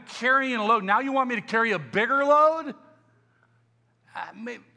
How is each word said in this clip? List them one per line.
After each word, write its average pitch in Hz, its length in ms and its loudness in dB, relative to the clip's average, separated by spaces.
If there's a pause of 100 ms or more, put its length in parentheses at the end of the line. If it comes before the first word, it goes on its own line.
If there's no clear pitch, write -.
(180)
carrying 262 380 0
a 214 100 -2
load. 220 180 2
Now 202 160 2
you 269 120 -4
want 269 180 0
me 240 60 -4
to 208 60 -4
carry 226 320 0
a 175 60 -2
bigger 226 440 -2
load?" 302 500 2 (1400)
Uh, - 60 -12 (160)
may-, 226 240 -14 (180)